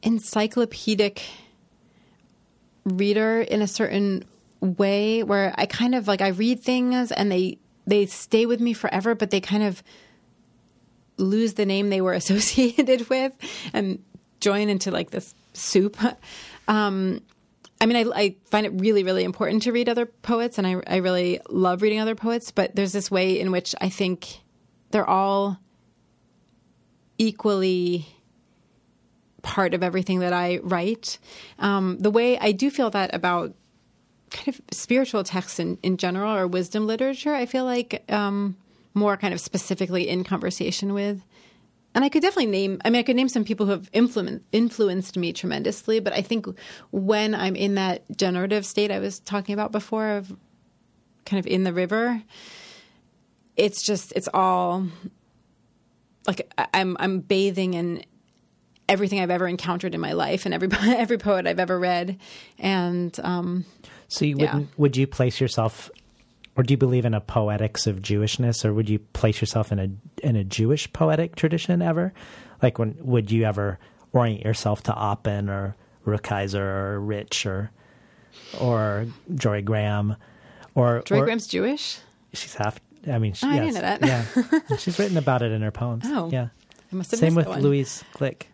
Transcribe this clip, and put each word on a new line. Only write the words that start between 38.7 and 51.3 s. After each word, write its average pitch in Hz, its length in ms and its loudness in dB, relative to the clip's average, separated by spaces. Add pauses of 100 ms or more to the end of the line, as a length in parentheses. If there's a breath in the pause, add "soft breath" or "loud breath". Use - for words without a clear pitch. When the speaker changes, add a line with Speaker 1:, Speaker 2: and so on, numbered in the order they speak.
Speaker 1:
more 202 220 2
kind 190 180 -2
of 170 60 -6
specifically 180 680 -2
in 180 160 -2
conversation 185 720 -4
with. 202 280 -4 (720 soft breath)
And 254 100 4
I 285 40 4
could 285 140 2
definitely 359 240 2
name, 196 380 0
I 226 60 2
mean, 240 80 4
I 240 40 2
could 247 140 2
name 262 120 2
some 220 160 0
people 208 220 0
who 202 60 2
have 185 200 -4
influ-, 226 480 2 (120)
influenced 208 640 0
me 170 160 -2
tremendously, 185 680 -2
but 202 120 -4
I - 100 -2
think 226 240 -4 (440 loud breath)
when 214 440 0
I'm 185 220 -2
in 202 200 0
that 185 260 -2 (140)
generative 196 500 0
state 208 240 0
I 190 80 -2
was 196 220 -6
talking 202 320 -6
about 214 200 -4
before 214 440 -2
of 196 180 -8 (880)
kind 196 140 -2